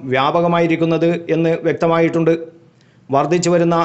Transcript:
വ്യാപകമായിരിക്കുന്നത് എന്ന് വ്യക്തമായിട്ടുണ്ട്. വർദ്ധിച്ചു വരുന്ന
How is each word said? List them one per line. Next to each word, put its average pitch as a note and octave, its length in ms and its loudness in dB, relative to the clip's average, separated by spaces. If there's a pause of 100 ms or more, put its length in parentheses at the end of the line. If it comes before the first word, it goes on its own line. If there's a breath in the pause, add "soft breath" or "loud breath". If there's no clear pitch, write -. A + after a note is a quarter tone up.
വ്യാപകമായിരിക്കുന്നത് E3 1080 0 (220)
എന്ന് E3 180 0 (140)
വ്യക്തമായിട്ടുണ്ട്. E3 680 0 (800 soft breath)
വർദ്ധിച്ചു D3+ 420 0
വരുന്ന E3+ 340 2